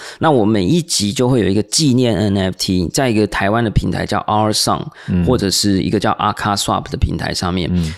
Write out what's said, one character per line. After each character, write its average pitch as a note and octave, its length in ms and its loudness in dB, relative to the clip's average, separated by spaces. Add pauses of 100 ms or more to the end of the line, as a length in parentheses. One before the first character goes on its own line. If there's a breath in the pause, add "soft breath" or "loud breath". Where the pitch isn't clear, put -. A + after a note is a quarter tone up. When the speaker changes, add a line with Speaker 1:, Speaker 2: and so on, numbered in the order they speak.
(200 loud breath)
Speaker 1:
那 D#3+ 120 2
我 A#2+ 140 4
每 G#2 180 2
一 D3+ 180 2
集 G2+ 300 -2
就 B2+ 160 0
会 B2+ 140 2
有 F#2 60 2
一 F#2+ 60 2
个 G#2 100 2
纪 C#3 320 2
念 A#2+ 200 2
N G2+ 220 0
F F#2+ 200 0
T， F2+ 300 0
在 C3+ 220 0
一 A#2 40 2
个 G#2 140 2
台 G2 220 -2
湾 A2+ 120 0
的 A2+ 100 0
平 F#2+ 200 2
台 F2+ 140 -4
叫 G#2 160 -4
Our G#2+ 320 0
Song， - 320 -2 (240 loud breath)
Speaker 2:
嗯。 F2+ 160 2
Speaker 1:
或 A#2+ 120 2
者 F#2+ 120 0
是 F#2+ 320 2
一 - 80 -2
个 G#2 100 0
叫 G#2+ 140 0
Arca G#2 420 -2
Swap G2 340 -2
的 E2+ 80 -6
平 - 200 0
台 D#2+ 160 -6
上 F2+ 200 -4
面。 F2 200 -2
Speaker 2:
嗯。 E2+ 240 0